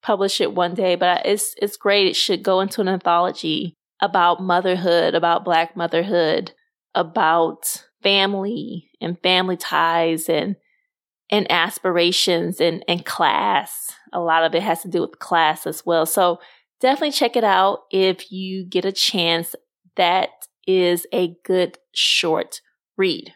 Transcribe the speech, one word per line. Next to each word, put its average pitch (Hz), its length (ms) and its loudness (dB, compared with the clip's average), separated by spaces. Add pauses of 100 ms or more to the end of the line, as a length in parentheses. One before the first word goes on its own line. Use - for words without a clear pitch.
publish 196 380 -2
it 208 140 -2
one 175 200 -2
day. 180 220 0
But 175 300 0
it's, 208 360 -2
it's 202 160 -2
great. 202 300 4
It - 80 0
should 190 280 -2
go 190 180 2
into 196 200 -4
an 190 60 0
anthology 175 880 -2 (280)
about 180 400 2
motherhood, 175 760 2
about 170 300 0
Black 170 300 0
motherhood, 170 760 0 (420)
about 165 880 0 (200)
family 196 880 -2 (120)
and 175 200 -6
family 185 360 2
ties 165 720 0
and, 165 260 0 (760)
and 202 220 0
aspirations 175 1080 0
and, 165 260 0
and 175 180 -2
class. - 840 -2 (220)
A 180 60 -4
lot 165 240 2
of 165 120 0
it 175 80 0
has 170 200 -2
to - 40 -12
do 170 140 -2
with - 180 -8
class 160 460 0
as 156 200 -8
well. 165 200 2
So 180 340 0 (400)
definitely 285 320 0
check 240 240 -2
it 233 80 2
out 196 360 2 (120)
if 190 400 0
you 190 320 -8
get 180 220 -2
a 196 60 -2
chance. 170 640 -2 (400)
That 180 340 2 (380)
is 180 460 2
a 170 320 -2
good 180 320 0 (160)
short - 680 -2 (380)
read. 190 380 -2